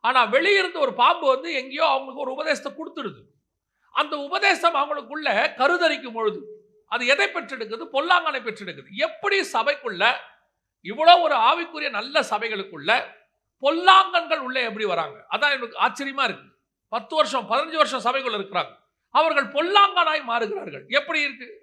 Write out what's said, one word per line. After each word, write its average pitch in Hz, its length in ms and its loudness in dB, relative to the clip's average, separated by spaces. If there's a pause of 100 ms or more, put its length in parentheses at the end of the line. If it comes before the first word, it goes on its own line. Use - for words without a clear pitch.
ஆனா 254 200 4
வெளியிருந்து 349 560 2
ஒரு 247 140 2
பாம்பு 311 340 4
வந்து 294 240 0
எங்கேயோ 269 340 -4
அவங்களுக்கு 269 380 -2
ஒரு 254 80 -6
உபதேசத்தை 294 400 -4
கொடுத்துடுது. 262 480 -12 (760)
அந்த 294 240 -2
உபதேசம் 339 560 0
அவங்களுக்குள்ள 294 540 -4 (260)
கருதரிக்கும் 277 640 0
பொழுது 220 240 -2 (520)
அது 240 140 -2
எதை 294 220 2
பெற்றெடுக்குது? 226 640 -10
பொல்லாங்கனை 311 480 0
பெற்றெடுக்குது. 190 560 -12
எப்படி 392 420 -2 (140)
சபைக்குள்ள, 226 500 -2 (840)
இவ்வளவு 320 360 6
ஒரு 302 160 2
ஆவிக்குரிய 302 520 0
நல்ல 254 300 -2
சபைகளுக்குள்ள 208 720 -4 (720)
பொல்லாங்கன்கள் 339 840 4
உள்ளே 254 160 -4
எப்படி 214 220 -4
வராங்க? 165 320 -2 (140)
அதான் 277 240 2
எனக்கு 240 240 -8
ஆச்சரியமா 269 460 0
இருக்கு. 190 220 -4 (460)
பத்து 233 240 -6
வருஷம், 247 340 0
பதினஞ்சு 311 300 0
வருஷம் 240 240 0
சபைக்குள்ள 247 340 -2
இருக்கிறாங்க, 190 340 -4 (420)
அவர்கள் 285 340 2
பொல்லாங்கனாய் 339 760 2
மாறுகிறார்கள். 202 640 -6
எப்படி 294 320 -2
இருக்கு? 254 280 -6 (140)